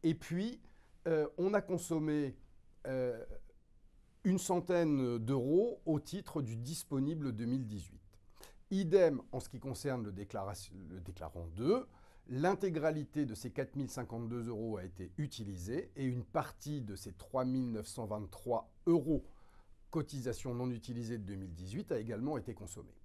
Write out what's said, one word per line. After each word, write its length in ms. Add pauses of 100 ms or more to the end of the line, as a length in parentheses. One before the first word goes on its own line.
Et 120
puis, 460 (460)
euh, 220 (100)
on 160
a 60
consommé... 760 (520)
Euh, 360 (1000)
une 140
centaine 800
d'euros 680
au 160
titre 420
du 140
disponible 760
deux 120
mille 220
dix-huit. 340 (720)
Idem 500 (100)
en 100
ce 80
qui 120
concerne 440
le 80
déclara-, 420 (340)
le 120
déclarant 480
deux, 380 (420)
l'intégralité 960
de 80
ces 160
quatre 240
mille 160
cinquante-deux 580
euros 280
a 80
été 340
utilisée 800
et 80
une 200
partie 560
de 140
ces 180
trois 320
mille 280
neuf 140
cent 200
vingt-trois 680 (140)
euros 380 (680)
cotisations 640
non 160
utilisées 480
de 60
deux 100
mille 200
dix-huit 380
a 60
également 400
été 160
consommée. 500